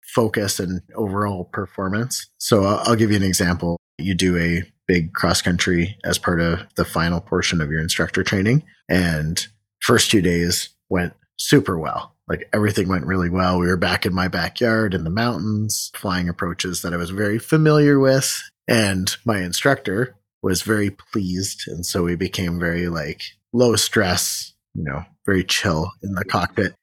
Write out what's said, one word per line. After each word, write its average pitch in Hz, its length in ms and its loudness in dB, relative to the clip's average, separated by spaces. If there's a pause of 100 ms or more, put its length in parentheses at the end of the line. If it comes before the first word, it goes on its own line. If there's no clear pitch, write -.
(140)
focus 110 460 0
and 90 220 -4 (120)
overall 101 500 -2
performance. 101 800 -6 (120)
So 101 260 4
I'll, 101 240 2
I'll 117 80 4
give 107 140 2
you 104 60 4
an 98 60 2
example. 87 560 0 (200)
You 92 160 -2
do 90 220 2
a 85 260 0 (260)
big 87 260 2
cross - 280 0
country 87 600 0
as - 140 -2
part 87 220 0
of 85 200 0 (160)
the 87 80 0
final 85 360 0
portion 90 400 0
of 73 100 -4
your 80 100 -2
instructor 92 440 -2
training. 107 400 2 (260)
And 85 560 0 (340)
first - 300 2
two 107 100 6
days 87 500 0 (200)
went 87 240 0 (240)
super 110 400 2
well. - 380 -8 (120)
Like, 85 240 -6
everything 104 360 2
went 92 180 0
really 90 240 0
well. 90 280 2
We 87 80 2
were 90 100 2
back 90 300 0
in 90 80 0
my 92 140 0
backyard 107 680 0
in 82 100 -2
the 80 60 -2
mountains, 107 840 -2
flying 90 340 -2
approaches 87 540 -6
that 87 120 -4
I - 20 -2
was 87 140 -4
very 104 280 -2
familiar 151 600 4
with. 135 420 2 (280)
And 98 460 2 (100)
my 107 180 0
instructor 110 720 -2 (280)
was 92 200 0
very 104 280 2
pleased. 95 760 -4
And 85 180 -8
so 92 200 -2
we 87 120 0
became 87 440 -4
very, 87 280 -2
like, 80 340 -6 (300)
low 120 240 4
stress, - 800 0 (200)
you 87 100 -6
know, 71 200 -6 (220)
very 92 180 2
chill 87 460 0 (120)
in 98 120 -6
the 95 100 -4
cockpit. 95 580 -2